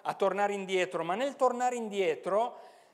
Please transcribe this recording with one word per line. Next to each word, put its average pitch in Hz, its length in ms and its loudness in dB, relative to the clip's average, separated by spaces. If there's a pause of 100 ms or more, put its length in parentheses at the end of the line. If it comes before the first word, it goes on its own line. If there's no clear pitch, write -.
a 151 120 -4
tornare 202 400 2
indietro, 185 500 0
ma 175 120 -2
nel 262 200 -2
tornare 247 400 2
indietro 202 840 0 (340)